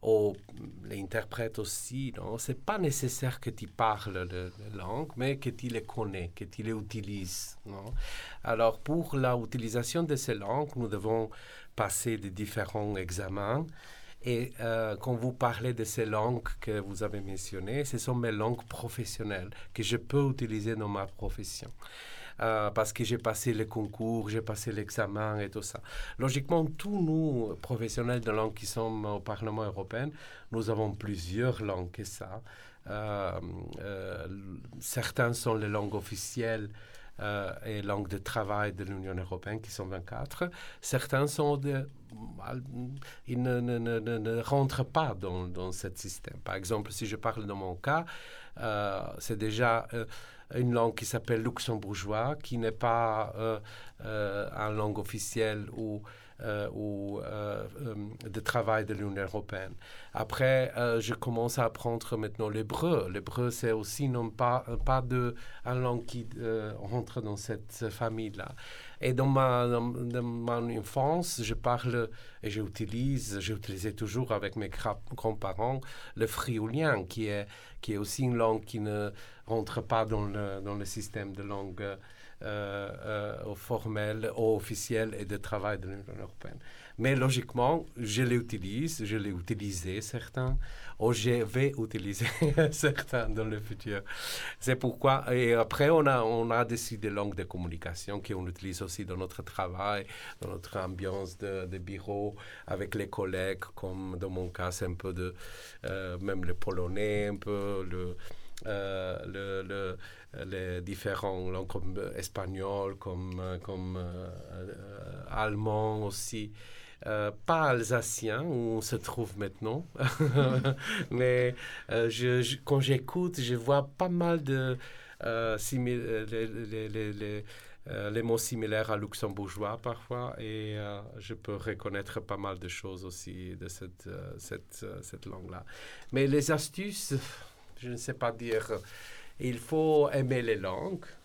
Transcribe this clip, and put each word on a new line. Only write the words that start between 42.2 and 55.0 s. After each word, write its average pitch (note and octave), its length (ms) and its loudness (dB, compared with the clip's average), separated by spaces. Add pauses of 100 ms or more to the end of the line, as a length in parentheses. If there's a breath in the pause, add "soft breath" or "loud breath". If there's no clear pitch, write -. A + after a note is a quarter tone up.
ils B2 120 0
ne, B2 200 4
ne, A#2+ 180 2
ne, A#2 220 2
ne, A2+ 180 0
ne A2+ 240 2
rentrent C3 420 4
pas C#3+ 300 2
dans, F#2 340 -2
dans F2+ 240 -2
ce F#2+ 220 -4
système. - 500 -8
Par F#2+ 120 -4
exemple, G#2 360 -2
si - 140 -4
je G#2 100 -2
parle A2+ 300 -2
de G2+ 80 -4
mon F#2+ 220 -4
cas, D3 300 0 (540 loud breath)
euh, G#2 440 0 (160)
c'est A2+ 180 -2
déjà, A2+ 560 2
euh, A2+ 120 -2 (500 loud breath)
une B2 180 4
langue A#2 220 6
qui A2 100 -4
s'appelle A#2 360 2
luxembourgeois, A2 1000 0
qui - 160 -4
n'est A2+ 140 2
pas, A2+ 640 2
euh, A2 220 0 (460 loud breath)
euh, G2+ 500 0
une G#2+ 200 0
langue G#2 240 2
officielle G#2+ 760 0